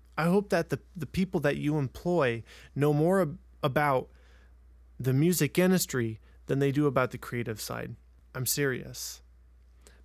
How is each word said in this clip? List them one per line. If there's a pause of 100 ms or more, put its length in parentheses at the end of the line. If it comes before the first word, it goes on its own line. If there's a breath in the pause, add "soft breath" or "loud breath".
(180)
I
hope
that
the, (160)
the
people
that
you
employ (320 loud breath)
know
more
ab-, (220)
about (920 soft breath)
the
music
industry (280 soft breath)
than
they
do
about
the
creative
side. (400)
I'm
serious. (840 soft breath)